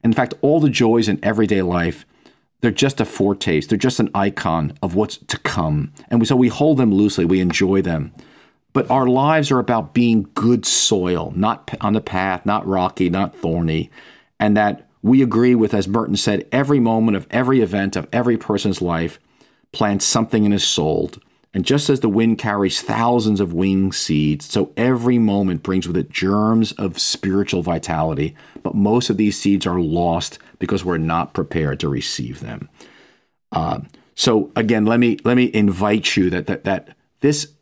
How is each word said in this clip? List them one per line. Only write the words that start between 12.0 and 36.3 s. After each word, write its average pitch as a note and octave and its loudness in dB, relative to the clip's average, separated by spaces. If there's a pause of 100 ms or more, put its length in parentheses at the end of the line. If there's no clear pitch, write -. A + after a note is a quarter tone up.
path, F#2 -4
not G#2 -2
rocky, F#2 0
not F#2 -2
thorny. E2 -2 (480)
And G#2 2
that G#2 0 (140)
we B2+ 4
agree A#2+ 2
with, A2 2
as G2 0
Merton G#2 -2
said, G#2 -2
every C#3 2
moment A2 2
of - -10
every B2+ 2
event G2 -2
of E2+ -6
every A#2 0
person's G2+ -2
life E2 -4 (520)
plants G2+ 0
something A2+ 0
in G2+ 4
his G2+ 0
soul. D#2 -2 (420)
And F#2 -4
just D3 0
as C3+ 2
the A#2+ 0
wind A2+ 2
carries G2+ -2
thousands A2 0
of F2 -2
winged F#2+ 0
seeds, D2+ -2
so - -2
every B2 2
moment G2+ 0
brings F#2 -2
with F2 -4
it D#2 -2
germs G#2+ 0
of F#2+ -6
spiritual F#2+ -2
vitality. D#2+ -4 (260)
But - -4
most G#2+ 2
of G2+ 0
these G#2 0
seeds G2+ 0
are F2+ 0
lost E2 -2 (220)
because F2+ -2
we're F2 -2
not E2 -2
prepared D2+ -2
to D2+ -2
receive C2 -6
them. - -14 (840)
Uh, D#2 -4 (340)
so A2 2
again, A2 2
let A#2 4
me, A#2+ 2
let B2 2
me B2 2
invite G#2 0
you F#2 2